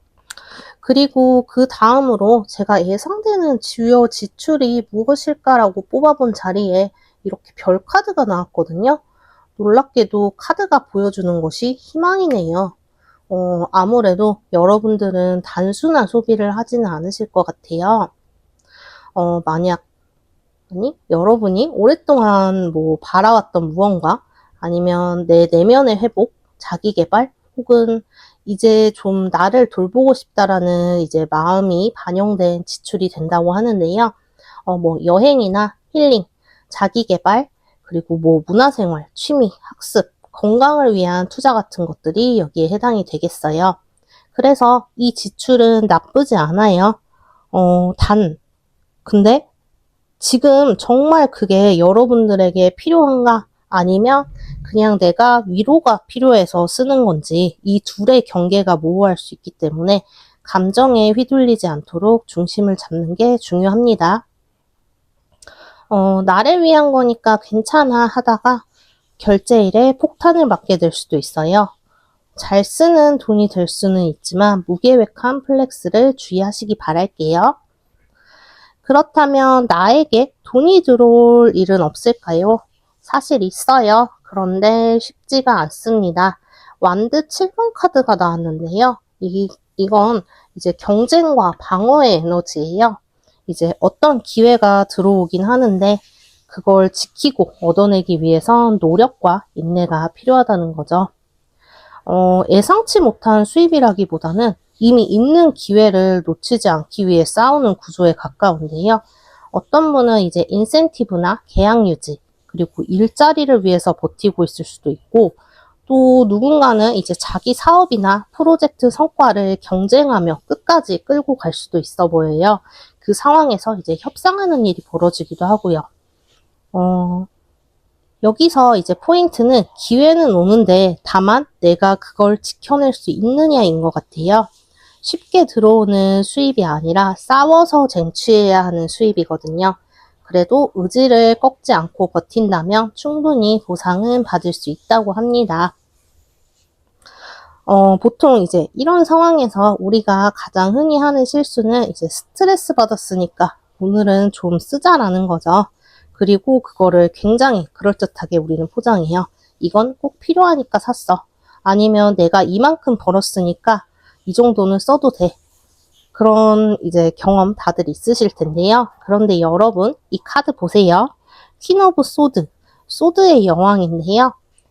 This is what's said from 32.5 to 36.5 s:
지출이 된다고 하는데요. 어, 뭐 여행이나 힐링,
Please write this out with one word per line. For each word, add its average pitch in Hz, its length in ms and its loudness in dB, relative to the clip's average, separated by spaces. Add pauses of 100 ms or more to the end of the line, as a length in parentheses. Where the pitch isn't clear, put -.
지출이 - 440 -8
된다고 170 440 -2
하는데요. 214 600 -2 (520)
어, 180 120 -4
뭐 165 260 -2
여행이나 208 720 0 (160)
힐링, 277 340 2 (440)